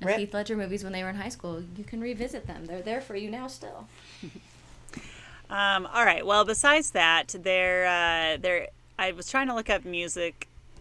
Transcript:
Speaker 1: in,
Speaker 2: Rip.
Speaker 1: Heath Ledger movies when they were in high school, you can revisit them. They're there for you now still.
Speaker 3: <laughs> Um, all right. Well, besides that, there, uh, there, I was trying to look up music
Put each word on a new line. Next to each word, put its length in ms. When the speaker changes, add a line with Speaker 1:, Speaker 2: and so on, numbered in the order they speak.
Speaker 1:
in, 80
Speaker 2:
Rip. 100
Speaker 1:
Heath 160
Ledger 220
movies 260
when 100
they 120
were 60
in 60
high 120
school, 340
you 80
can 160
revisit 480
them. 180
They're 160
there 180
for 140
you 160
now 160
still. 400
Speaker 3:
<laughs> 60
Um, 360
all 180
right. 220
Well, 180
besides 460
that, 500
there, 460
uh, 520
there, 300
I 140
was 180
trying 160
to 80
look 160
up 160
music 600